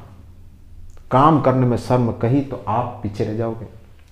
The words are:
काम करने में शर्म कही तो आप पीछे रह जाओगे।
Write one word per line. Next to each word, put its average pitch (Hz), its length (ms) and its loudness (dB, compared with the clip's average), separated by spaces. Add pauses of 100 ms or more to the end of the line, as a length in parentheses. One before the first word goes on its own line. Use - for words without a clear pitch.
(1120)
काम 143 300 6
करने 127 260 2
में 120 120 2
शर्म 123 340 0
कही 120 280 0
तो - 280 -10
आप 120 340 -4
पीछे - 220 -4
रह 110 120 -4
जाओगे। 113 300 -6 (460)